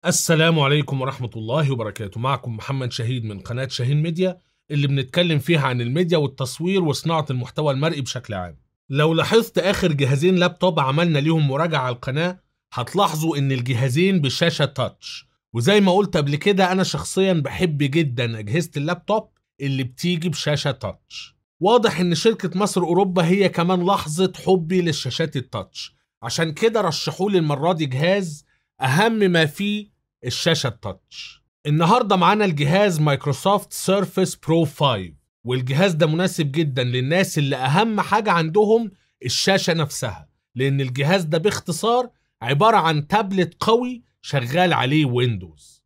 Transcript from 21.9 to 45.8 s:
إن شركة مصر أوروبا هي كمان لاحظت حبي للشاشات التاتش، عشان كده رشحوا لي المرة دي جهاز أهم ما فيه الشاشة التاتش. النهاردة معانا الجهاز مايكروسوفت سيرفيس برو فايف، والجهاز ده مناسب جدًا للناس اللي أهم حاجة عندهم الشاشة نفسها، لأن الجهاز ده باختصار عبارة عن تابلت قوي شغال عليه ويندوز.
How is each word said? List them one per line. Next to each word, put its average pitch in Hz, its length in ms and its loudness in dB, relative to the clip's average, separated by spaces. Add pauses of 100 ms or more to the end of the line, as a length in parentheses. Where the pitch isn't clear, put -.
إن 175 160 2
شركة 185 440 0
مصر 196 220 0
أوروبا 175 440 2
هي 190 240 4
كمان 175 360 0
لاحظت 185 520 0
حبي 185 440 0
للشاشات 156 540 -4
التاتش، - 600 -10 (280)
عشان 160 280 -4
كده 220 300 0
رشحوا 180 500 -2
لي 190 60 2
المرة 151 360 0
دي 160 120 -2
جهاز 160 600 -2 (360)
أهم 175 320 2
ما 180 320 2
فيه 208 480 -6 (320)
الشاشة 156 420 -2
التاتش. - 760 -12 (220)
النهاردة 190 500 2
معانا 202 300 4
الجهاز 165 540 2
مايكروسوفت 151 720 0
سيرفيس 185 640 -2
برو 165 300 0
فايف، 104 480 -2 (300)
والجهاز 131 500 0
ده 160 140 2
مناسب 165 440 0
جدًا 139 320 0
للناس 135 540 0
اللي 143 180 0
أهم 180 460 0
حاجة 208 300 0
عندهم 202 600 2 (340)
الشاشة 185 480 0
نفسها، 147 560 -6 (260)
لأن 135 260 0
الجهاز 139 420 0
ده 160 140 -2
باختصار 214 720 -2 (320)
عبارة 160 360 4
عن 156 300 0
تابلت 190 520 0
قوي 240 440 0 (180)
شغال 147 520 0
عليه 139 320 2
ويندوز. 117 800 -4